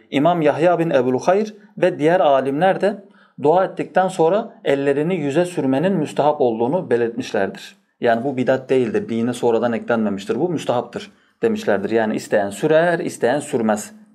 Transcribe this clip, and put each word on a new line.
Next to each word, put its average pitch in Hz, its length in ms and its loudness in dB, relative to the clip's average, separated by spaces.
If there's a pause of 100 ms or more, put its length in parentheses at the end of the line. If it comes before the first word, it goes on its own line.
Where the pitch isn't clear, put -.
(120)
İmam 165 300 2
Yahya 156 380 2
bin 165 100 0
Ebu'l-Hayr 143 680 2 (220)
ve 160 220 0
diğer 160 200 4
alimler 143 640 2
de 202 220 -2 (400)
dua 170 220 4
ettikten 185 420 0
sonra 180 580 0
ellerini 143 500 0
yüze 147 300 0
sürmenin 147 480 0
müstahap 147 480 0
olduğunu 123 480 0
belirtmişlerdir. 117 880 -4 (260)
Yani 117 220 0
bu 135 140 -4
bidat 131 320 0
değildir, 107 400 0
dine 117 240 -2
sonradan 117 400 0
eklenmemiştir, 110 640 -2
bu 175 100 -2
müstahaptır 123 600 -6 (300)
demişlerdir. 107 480 0
Yani 110 260 0
isteyen 101 340 -2
sürer, 156 500 2
isteyen 143 400 -2
sürmez 110 520 -2 (240)